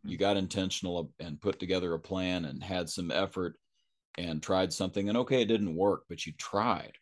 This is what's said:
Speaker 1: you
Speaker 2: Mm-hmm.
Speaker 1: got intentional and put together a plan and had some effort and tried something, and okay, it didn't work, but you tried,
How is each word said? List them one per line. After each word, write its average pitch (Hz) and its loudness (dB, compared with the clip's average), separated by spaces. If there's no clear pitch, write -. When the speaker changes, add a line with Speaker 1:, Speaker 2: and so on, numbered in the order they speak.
Speaker 1:
you 90 -6
Speaker 2:
Mm-hmm. - -8
Speaker 1:
got 98 4
intentional 92 -2
and 78 -8
put 98 0
together 90 0
a 80 -2
plan 90 -2
and 71 -8
had 90 -2
some 87 -4
effort 90 0
and 82 -4
tried 92 2
something, 98 -2
and 110 2
okay, 123 4
it 104 2
didn't 101 2
work, 95 2
but 82 -8
you 78 -10
tried, 104 0